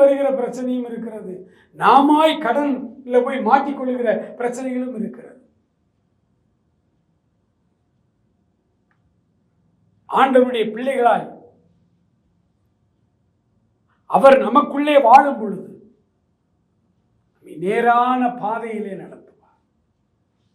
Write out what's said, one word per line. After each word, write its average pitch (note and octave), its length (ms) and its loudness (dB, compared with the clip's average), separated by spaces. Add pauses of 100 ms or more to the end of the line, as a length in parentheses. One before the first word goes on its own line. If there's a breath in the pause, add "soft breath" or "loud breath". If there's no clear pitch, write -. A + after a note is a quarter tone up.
வருகிற C#4 280 4 (100)
பிரச்சனையும் B3 520 -6
இருக்கிறது, G#3+ 420 -12 (500 soft breath)
நாமாய் D4 520 4 (100)
கடன்ல B3 800 -4
போய் C4+ 140 -4 (100)
மாட்டிக்கொள்கிற B3+ 640 0 (300 loud breath)
பிரச்சனைகளும் B3 600 -6
இருக்கிறது. - 400 -14 (4000)
ஆண்டவருடைய B3 540 2 (100)
பிள்ளைகளாய் A#3+ 520 0 (2750)
அவர் G#3 260 6 (100)
நமக்குள்ளே C#4+ 500 0 (100)
வாழும் C4 340 4
பொழுது G3 300 -10 (1600)
நம்மை - 220 -20 (100)
நேரான A#3+ 560 2 (220)
பாதையிலே G#3+ 580 -8
நடத்துவார். - 580 -20 (960)